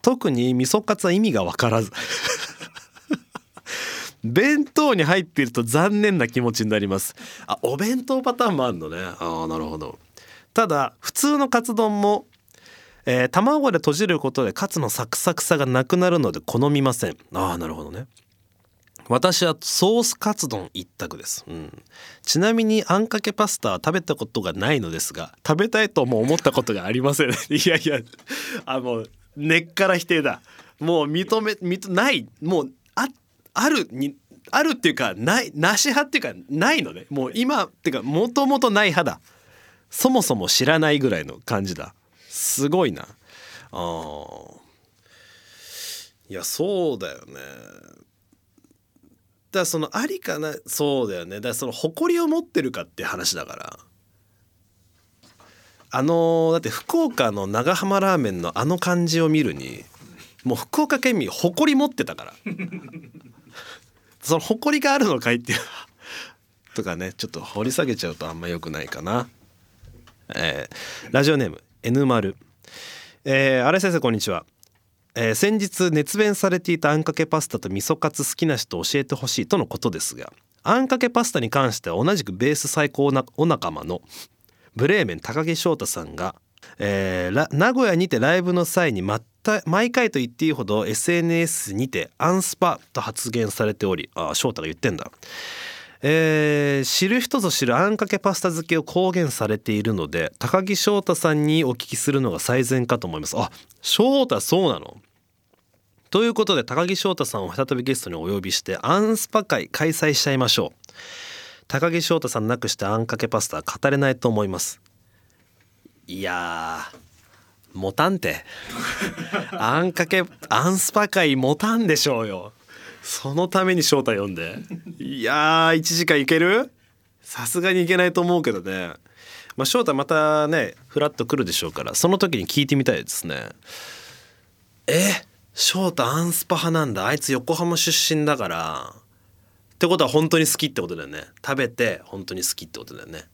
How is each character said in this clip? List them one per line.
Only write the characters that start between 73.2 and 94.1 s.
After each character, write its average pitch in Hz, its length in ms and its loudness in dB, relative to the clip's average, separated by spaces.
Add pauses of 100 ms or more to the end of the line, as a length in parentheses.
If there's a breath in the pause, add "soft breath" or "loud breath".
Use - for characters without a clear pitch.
え 135 380 4
ー、 123 60 4
新 170 100 4
井 180 40 2
先 185 120 0
生、 160 60 2
こ 127 100 2
ん 113 60 2
に 104 60 -2
ち 104 100 -4
は。 85 160 -6 (680)
え 113 180 0
ー、 - 20 0
先 208 240 2
日 185 320 0
熱 151 260 0
弁 208 160 2
さ 190 160 0
れ 180 100 2
て 175 140 0
い 160 60 0
た 147 100 2
あ 151 60 4
ん 156 80 2
か 156 100 -2
け 160 140 0
パ 160 120 0
ス - 80 -4
タ - 120 -6
と - 100 -8
味 98 120 -2
噌 - 180 0
カ 156 100 0
ツ - 140 -4
好 - 80 -4
き - 160 -2
な 143 80 2
人 90 260 -6
教 - 180 0
え 139 60 -2
て - 80 -4
ほ 131 140 -6
し - 160 -2
い - 20 -2
と 196 140 2
の 127 80 -2
こ - 100 -10
と - 140 -2
で - 80 -8
す - 160 -6
が、 - 180 -16 (300)
あ 233 160 4
ん 262 80 2
か 262 100 2
け 247 140 2
パ 240 120 2
ス - 80 -2
タ 151 80 0
に 113 120 -2
関 131 200 4
し - 100 -6
て 87 100 -4
は 95 120 0
同 190 120 4
じ 143 80 -2
く 98 100 -6
ベ 123 200 2
ー - 20 2
ス 147 120 -4
最 147 220 0
高 139 220 2
な 131 120 2 (140)
お 151 80 2
仲 139 240 0
間 76 140 -8
の 87 180 -6 (720 loud breath)
ブ 123 120 2
レ 196 140 4
ー 135 40 2
メ 90 80 -4
ン 80 60 -8
高 151 260 -4
木 165 100 0
翔 165 180 0
太 95 120 -4
さ - 180 -6
ん - 120 -14
が、 90 180 -6 (460 loud breath)
え 95 520 -2
ー、 107 40 -4
ら-、 147 160 2
名 196 240 4
古 254 100 4
屋 185 100 4
に 175 140 2
て 127 80 2
ラ 147 200 4
イ 180 40 2
ブ 180 120 0
の 175 120 2
際 165 260 2
に 95 120 -2
ま 104 140 0
っ 113 60 -8 (200)
た-、 214 240 0
毎 214 240 2
回 247 180 2
と - 80 -2
言 123 120 -2
っ - 20 -14
て 156 140 -4
い 160 40 4
い - 20 2
ほ 139 120 -2
ど 104 240 0
エ 110 80 -2
ス - 160 0
エ 170 100 2
ヌ 170 140 2
エ 170 100 2
ス 107 300 -6
に 131 140 -2
て 92 280 -4
「ア 165 140 2
ン 185 100 2
ス - 140 -6
パ」 175 240 2 (120)
と - 80 -4
発 113 300 -6
言 113 220 0
さ 110 160 0
れ 104 80 -2
て - 100 -4
お 92 100 2
り、 73 200 -10